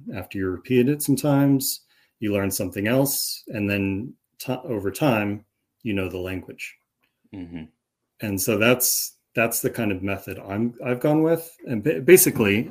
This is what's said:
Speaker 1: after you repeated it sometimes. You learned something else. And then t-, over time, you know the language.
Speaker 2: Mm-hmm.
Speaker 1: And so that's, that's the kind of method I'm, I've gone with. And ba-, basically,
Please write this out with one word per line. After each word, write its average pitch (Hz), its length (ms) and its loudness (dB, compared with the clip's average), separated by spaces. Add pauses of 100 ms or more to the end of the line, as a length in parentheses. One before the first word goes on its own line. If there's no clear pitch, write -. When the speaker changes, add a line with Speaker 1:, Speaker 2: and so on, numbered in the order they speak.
(140)
Speaker 1:
after 98 240 -10
you 95 120 -2
repeated 123 400 2
it 147 120 0
sometimes. 139 800 2 (380)
You 104 140 -2
learned 98 200 0
something 101 340 -4
else. - 600 -2
And 101 220 -2
then 98 440 -2 (260)
t-, - 120 -6
over 101 400 -4
time, 104 540 0 (380)
you 107 100 -4
know 92 160 -2
the 90 100 -8
language. - 560 -10 (580)
Speaker 2:
Mm-hmm. 85 300 -12 (580)
Speaker 1:
And 98 200 -4
so 110 160 0
that's, - 580 2 (200)
that's 117 260 0
the 131 80 0
kind 117 220 -2
of 92 120 -4
method 98 360 -6
I'm, 110 360 -4 (100)
I've 123 140 -2
gone 151 240 4
with. 165 260 0 (160)
And 110 180 -4
ba-, 160 180 0
basically, 120 680 6